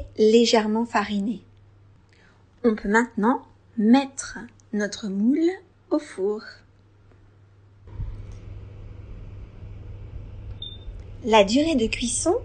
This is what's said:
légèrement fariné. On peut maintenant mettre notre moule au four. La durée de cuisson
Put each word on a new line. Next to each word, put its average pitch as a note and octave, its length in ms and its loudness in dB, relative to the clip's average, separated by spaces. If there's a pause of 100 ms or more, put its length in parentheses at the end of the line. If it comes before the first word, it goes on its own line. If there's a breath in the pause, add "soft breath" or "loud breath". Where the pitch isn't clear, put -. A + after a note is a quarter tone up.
(180)
légèrement A3 680 6
fariné. G#3 560 -2 (1200 soft breath)
On A3 120 4
peut G3+ 140 -4
maintenant A#3 520 2 (360)
mettre A#3+ 600 2 (360)
notre G#3 340 -4
moule B3 420 2 (400)
au D4+ 100 2
four. G#3+ 420 -4 (4000)
La G#3 220 6
durée D4 300 2
de A3+ 120 2
cuisson D#4 580 -2